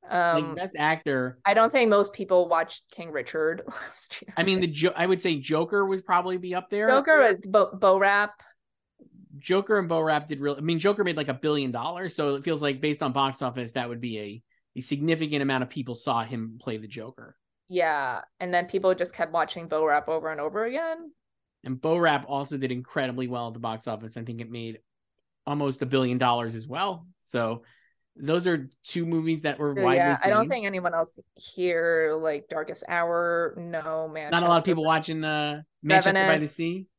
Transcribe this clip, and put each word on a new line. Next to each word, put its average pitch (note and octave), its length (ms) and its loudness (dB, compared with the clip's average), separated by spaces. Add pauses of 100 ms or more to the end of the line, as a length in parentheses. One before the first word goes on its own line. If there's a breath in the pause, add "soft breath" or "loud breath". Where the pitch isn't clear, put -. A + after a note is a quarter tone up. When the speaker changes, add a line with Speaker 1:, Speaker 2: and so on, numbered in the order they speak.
Speaker 1:
Um, E3+ 420 0
Speaker 2:
Like, D#3 60 -8
Best F#3 220 -8
Actor. C#3 640 0
Speaker 1:
I G3+ 80 4
don't A3+ 180 6
think A#3+ 200 4
most G3+ 240 4
people F3+ 340 2
watched E3 440 -2
King E3+ 180 -14
Richard D#3 540 -4
<laughs> - 40 -12
last - 540 -14
year. - 160 -18
Speaker 2:
I E3+ 60 2
mean, F#3+ 160 2
the F3 80 0
Jo-, D#3 280 0
I E3 80 0
would F#3 160 2
say F3 180 0
Joker E3 460 0
would F#3+ 220 -2
probably F#3 320 2
be F3+ 160 -6
up F3+ 160 -6
there. G#3 180 2
Speaker 1:
Joker, C#4+ 340 6
uh, G#3+ 120 6 (120)
Bo-, G3+ 280 4
Bo F#3+ 240 6
Rap. G3+ 420 2 (1000)
Speaker 2:
Joker G3 400 2
and F#3 80 0
Bo E3 140 2
Rap D3+ 280 2
did C#3+ 120 -6
real, C#3+ 160 0
I C#3+ 40 -12
mean, E3 180 0
Joker G3+ 260 2
made, E3 140 0
like, C#3+ 100 -2
a C3 60 -2
billion C#3+ 360 0
dollars, E3 460 -6
so C#3+ 200 0
it C#3 80 -8
feels D#3 180 -2
like C#3 180 -2
based D3 220 0
on C#3 100 -2
box C3+ 300 0
office, A#2+ 300 -6
that B2 140 -4
would A#2+ 140 -8
be A#2 180 -6
a, G#2 240 -12 (340)
a C3 40 -8
significant D3+ 640 -2
amount C3+ 200 0
of B2 60 -4
people B2 260 -8
saw A#2 280 -2
him A2+ 360 -8
play A2+ 200 -8
the G#2+ 80 -14
Joker. A#2 500 -16 (320)
Speaker 1:
Yeah, D3+ 540 0 (180)
and F3+ 140 -4
then F3 120 2
people F#3 280 2
just F3+ 180 -4
kept E3 200 -4
watching E3 360 -2
Bo D#3 160 0
Rap D3 240 2
over D#3+ 220 -2
and D3+ 100 -6
over F#3 240 -4
again. D#4+ 480 -6 (520)
Speaker 2:
And B2+ 140 -6
Bo D#3+ 200 2
Rap D3 300 4
also C#3 280 -4
did C3+ 160 -2
incredibly B2+ 560 -4
well A#2+ 200 -6
at A2+ 40 -10
the A#2 80 -14
box A2 260 -6
office. A2 300 -8
I A#2+ 60 -10
think A#2 180 -10
it A#2 100 -12
made A#2 280 -12 (680)
almost C#3+ 360 -2
a C#3 40 -4
billion B2+ 300 2
dollars A#2+ 380 2
as A2+ 120 -12
well. F3 400 -6 (140)
So A#2 440 -4 (500 soft breath)
those E3+ 320 -2
are D3 240 -2 (140)
two E3+ 200 -4
movies D#3+ 380 -2
that D3 160 -2
were D3 180 -2
Speaker 1:
So, G3 60 0
Speaker 2:
widely F3+ 160 4
Speaker 1:
yeah, F3 260 4
I G3 60 4
don't G#3+ 140 4
Speaker 2:
seen. D#3 60 -4
Speaker 1:
think A3+ 160 -2
anyone F3+ 280 -2
else E3 240 -2 (160)
here, E3 840 0
like, D3+ 300 -4
Darkest - 400 -8
Hour, E3+ 720 0
no, E3+ 220 -8
Speaker 2:
Not D3 40 -12
a D#3+ 60 -6
lot D#3+ 160 -4
of D#3 80 -12
Speaker 1:
Manchester E3 500 2
Speaker 2:
people E3 220 2
watching, D#3+ 380 0
uh, D3+ 360 -2 (220)
Manchester F#3 320 6
by F#3+ 60 4
Speaker 1:
Revenant. F#3 200 4
Speaker 2:
the D3+ 80 -4
Sea. E3+ 380 -6 (120)